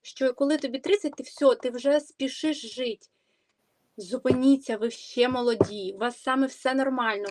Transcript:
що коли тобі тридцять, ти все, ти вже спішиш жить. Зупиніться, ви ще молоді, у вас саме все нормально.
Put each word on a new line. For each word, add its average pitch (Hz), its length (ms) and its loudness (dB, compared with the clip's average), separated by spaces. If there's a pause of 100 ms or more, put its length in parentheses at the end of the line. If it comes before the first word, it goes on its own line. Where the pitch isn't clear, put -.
що 262 320 -2
коли 285 240 2
тобі 262 200 -6
тридцять, 320 360 0
ти - 80 -12
все, 269 320 4
ти - 160 -4
вже 277 300 0
спішиш 277 760 -6
жить. 240 360 -6 (880)
Зупиніться, 254 800 2
ви 220 140 -2
ще - 380 0
молоді, 220 680 0
у - 20 -10
вас 240 240 -4
саме 269 240 2
все 262 280 -2
нормально. 247 560 0